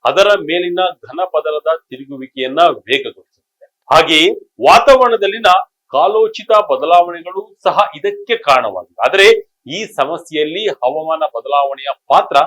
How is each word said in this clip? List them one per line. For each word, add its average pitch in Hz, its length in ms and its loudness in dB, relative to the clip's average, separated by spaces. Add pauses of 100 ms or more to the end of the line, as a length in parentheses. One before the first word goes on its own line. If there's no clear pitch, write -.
ಅದರ 190 180 2 (220)
ಮೇಲಿನ 175 320 -4 (260)
ಘನ 143 120 -12 (160)
ಪದರದ 151 340 -4 (220)
ತಿರುಗುವಿಕೆಯನ್ನ 131 720 -8 (260)
ವೇಗಗೊಳಿಸುತ್ತದೆ. - 800 -8 (260)
ಹಾಗೆಯೇ 160 340 4 (400)
ವಾತಾವರಣದಲ್ಲಿನ 226 840 4 (440)
ಕಾಲೋಚಿತ 214 560 0 (200)
ಬದಲಾವಣೆಗಳು 175 720 0 (240)
ಸಹ 185 200 0 (120)
ಇದಕ್ಕೆ 202 380 -6 (120)
ಕಾರಣವಾಗಿವೆ. 107 580 -2
ಆದರೆ 196 220 4 (480)
ಈ - 20 -8 (200)
ಸಮಸ್ಯೆಯಲ್ಲಿ 160 680 -6 (160)
ಹವಾಮಾನ 156 420 -4 (140)
ಬದಲಾವಣೆಯ 139 520 -4 (220)
ಪಾತ್ರ 175 360 2